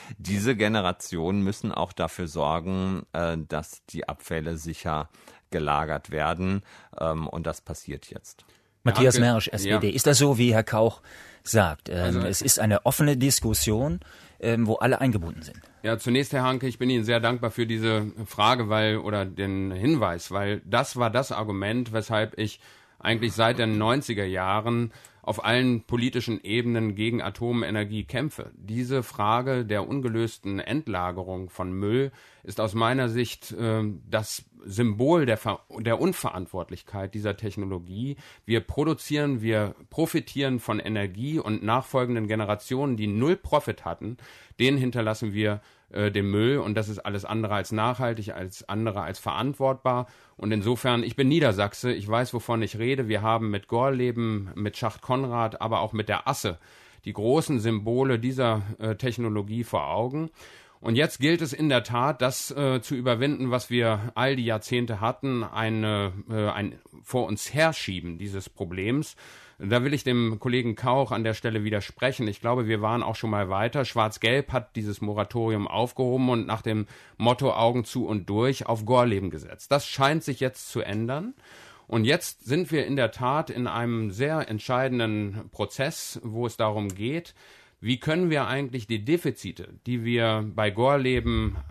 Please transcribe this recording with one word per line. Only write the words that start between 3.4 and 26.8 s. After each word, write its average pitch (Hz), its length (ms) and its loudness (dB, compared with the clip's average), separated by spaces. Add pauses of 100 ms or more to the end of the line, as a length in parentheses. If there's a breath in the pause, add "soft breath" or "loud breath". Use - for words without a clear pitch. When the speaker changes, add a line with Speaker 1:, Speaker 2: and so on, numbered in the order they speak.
Speaker 1:
dass - 380 -8
die - 240 -8
Abfälle 82 480 -6
sicher 78 520 -4 (400 loud breath)
gelagert 76 640 0
werden. 87 500 0 (380 loud breath)
Ähm, 80 280 -2
und 80 200 -6
das 78 140 -6
passiert - 480 -12
jetzt. - 360 -18 (380 soft breath)
Speaker 2:
Matthias 117 320 6
Speaker 3:
Danke. 120 140 6
Speaker 2:
Mersch, 113 180 2
S 101 160 -4
P 104 160 2
D. 107 80 2
Speaker 3:
Ja. 98 80 0
Speaker 2:
Ist 131 120 2
das 143 100 8
so, 139 200 6
wie 120 160 6
Herr 110 100 6
Kauch 110 380 2 (420 loud breath)
sagt? 90 440 2
Ähm, 90 120 -2
Speaker 3:
Also 90 220 2
Speaker 2:
es 95 200 0
ist - 180 4
eine 107 260 4
offene 143 300 4
Diskussion, 123 880 2 (400 loud breath)
ähm, 117 260 2
wo 110 80 4
alle 123 240 2
eingebunden 104 420 0
sind. - 200 -16 (220)
Speaker 3:
Ja, 113 140 0
zunächst, 127 360 2
Herr 131 100 0
Hanke, 131 240 0
ich 120 120 -6
bin 127 100 2
Ihnen 120 160 2
sehr 117 160 4
dankbar 117 300 0
für 117 140 -2
diese 110 460 2 (140)
Frage, 113 420 4
weil, 107 300 4
oder 101 280 -2
den 95 460 -2
Hinweis, 95 600 0
weil 101 340 -2
das 120 320 0
war 120 120 2
das 123 220 0
Argument, 107 640 -2
weshalb 110 440 0
ich 107 220 -4 (400 soft breath)
eigentlich 110 340 0
seit 113 260 4
den 110 180 2
neunziger 110 480 0
Jahren 107 640 0 (300 loud breath)
auf - 240 -4
allen 120 380 2
politischen 120 600 0
Ebenen 110 520 0